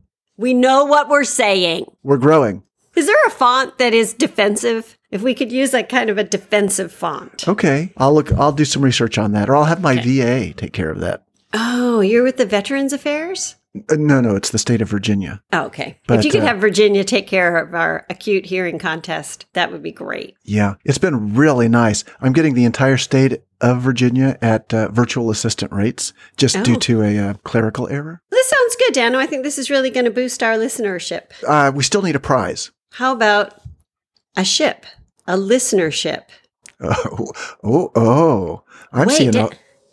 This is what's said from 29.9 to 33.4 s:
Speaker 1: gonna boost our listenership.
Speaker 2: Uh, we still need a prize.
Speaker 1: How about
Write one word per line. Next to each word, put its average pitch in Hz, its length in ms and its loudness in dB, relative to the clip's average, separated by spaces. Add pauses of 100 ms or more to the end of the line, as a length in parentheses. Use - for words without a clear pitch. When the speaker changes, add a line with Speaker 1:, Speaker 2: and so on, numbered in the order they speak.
Speaker 1:
gonna 247 200 0
boost 247 320 -4
our 226 140 0
listenership. 208 760 -6 (160)
Speaker 2:
Uh, 143 260 4
we 139 120 -4
still 202 180 0
need 165 140 0
a - 40 -2
prize. - 520 -2 (220)
Speaker 1:
How 254 180 -2
about 208 420 0 (840)